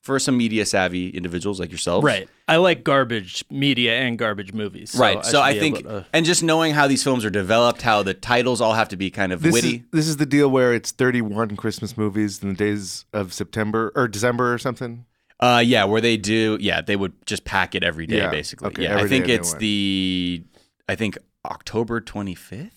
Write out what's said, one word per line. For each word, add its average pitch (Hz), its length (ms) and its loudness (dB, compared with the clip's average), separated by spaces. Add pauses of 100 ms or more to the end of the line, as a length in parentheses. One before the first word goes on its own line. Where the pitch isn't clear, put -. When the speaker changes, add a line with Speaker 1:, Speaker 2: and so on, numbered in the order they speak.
Speaker 1:
for 135 160 -2
some 131 200 2
media 110 280 2
savvy 92 440 0
individuals 90 500 -6
like 82 120 -6
yourself. 87 320 0
Speaker 2:
Right. 104 240 0 (200)
I 160 100 4
like 170 260 2
garbage 120 680 -2
media 127 480 2
and 120 180 -2
garbage 104 360 -4
movies. 104 380 -8
So 120 100 -4
Speaker 1:
Right. 101 160 6
Speaker 2:
I - 40 -6
Speaker 1:
So - 100 -4
Speaker 2:
should 147 100 4
Speaker 1:
I 131 120 4
Speaker 2:
be 104 60 -2
Speaker 1:
think, 147 220 0
Speaker 2:
able - 80 -14
to 101 240 -8
Speaker 1:
and 165 120 2
just 170 160 2
knowing 160 320 2
how 147 140 4
these 131 160 2
films 123 220 0
are 104 40 0
developed, 110 540 2
how 110 180 4
the 95 140 -2
titles 123 440 0
all 110 140 2
have 110 160 0
to 95 80 -10
be 92 140 -4
kind 95 200 -2
of 90 120 -4
Speaker 3:
This 165 100 4
Speaker 1:
witty. 151 220 2
Speaker 3:
is, 120 60 -12 (100)
this 156 160 0
is 151 100 -2
the 151 80 0
deal 143 240 4
where 127 240 4
it's 110 180 -2
thirty-one 113 680 0
Christmas - 380 -6
movies 104 460 -2
in 98 80 -4
the 95 60 -2
days 104 580 -2
of 101 200 -4
September 107 640 -2
or 127 120 2
December 120 440 0
or 120 60 0
something. 120 480 -8 (340)
Speaker 1:
Uh, 120 240 6
yeah, 120 200 6
where 107 180 2
they 117 160 2
do, 107 420 0
yeah, 85 220 0
they 104 140 -2
would 98 180 -4 (140)
just - 180 -6
pack 95 300 -2
it 90 80 -2
every 82 240 -4
day, 107 100 0
Speaker 3:
Yeah. 95 140 0
Speaker 1:
basically. 76 380 -6
Speaker 3:
Okay, - 140 -6
Speaker 1:
Yeah, 95 120 0
I 101 40 2
Speaker 3:
every 101 100 0
Speaker 1:
think 131 160 2
Speaker 3:
day 120 80 2
they 104 60 2
Speaker 1:
it's 85 120 -4
Speaker 3:
went. 78 80 -8
Speaker 1:
the, 95 840 -2 (460)
I 98 60 -2
think 101 220 -4 (280)
October 113 560 -4
twenty-fifth? 104 760 -10